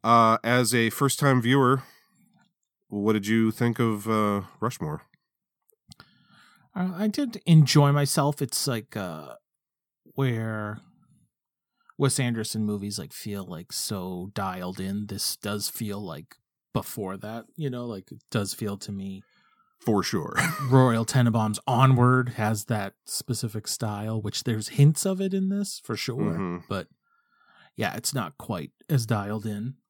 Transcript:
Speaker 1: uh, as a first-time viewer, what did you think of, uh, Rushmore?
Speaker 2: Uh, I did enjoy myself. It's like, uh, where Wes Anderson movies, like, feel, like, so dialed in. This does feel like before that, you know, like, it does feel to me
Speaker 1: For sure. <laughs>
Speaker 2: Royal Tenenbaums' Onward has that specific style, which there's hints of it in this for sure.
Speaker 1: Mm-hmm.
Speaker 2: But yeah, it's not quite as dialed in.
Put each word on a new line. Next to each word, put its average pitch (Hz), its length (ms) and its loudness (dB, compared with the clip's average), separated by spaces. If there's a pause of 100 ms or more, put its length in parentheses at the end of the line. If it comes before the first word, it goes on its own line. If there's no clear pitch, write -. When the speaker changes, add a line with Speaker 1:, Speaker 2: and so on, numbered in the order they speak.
Speaker 1:
uh, 113 400 6
as 120 300 2
a 113 160 2
first-time 135 520 2
viewer, 131 420 4 (1040)
what 104 260 0
did 101 140 0
you 110 240 4
think 120 280 0
of, 107 300 0
uh, 104 320 2 (200)
Rushmore? 85 420 -6 (1700)
Speaker 2:
Uh, 185 200 -2
I 208 120 -2
did 233 380 -4
enjoy 147 460 8
myself. 143 500 0
It's - 260 -4
like, 113 280 -6
uh, 78 400 -10 (760)
where 110 680 -2 (1160)
Wes 139 220 0
Anderson 113 460 -2
movies, 101 340 -4
like, - 120 -12
feel, 101 340 -10
like, 87 280 -14
so 92 600 -6
dialed 92 460 -6
in. 98 280 -6
This - 280 -6
does 104 340 -6
feel 104 320 -8
like 80 340 -12 (380)
before 95 440 -6
that, 110 280 -12 (100)
you 147 140 -6
know, 123 160 -8
like, 104 260 -12
it - 200 -20
does 101 220 -2
feel 101 240 -6
to - 140 -12
me 98 320 -10 (560)
Speaker 1:
For 101 240 2
sure. - 320 -2 (160)
<laughs> 135 180 -4
Speaker 2:
Royal 123 360 6
Tenenbaums' 110 520 2 (100)
Onward 127 640 6
has 110 360 -2
that 101 280 -4 (120)
specific - 640 -6
style, 107 540 -4
which 104 220 -6
there's 110 260 -4
hints 147 360 6
of 190 140 0
it 190 140 -2
in 190 160 0
this 202 340 -4
for 113 140 -6
sure. 117 240 -4
Speaker 1:
Mm-hmm. 90 360 -2 (120)
Speaker 2:
But 98 180 -4 (880)
yeah, 110 200 -2
it's - 180 -6
not 98 240 -6
quite 87 340 -8 (160)
as 127 200 0
dialed 107 400 -2
in. 110 280 -8 (140)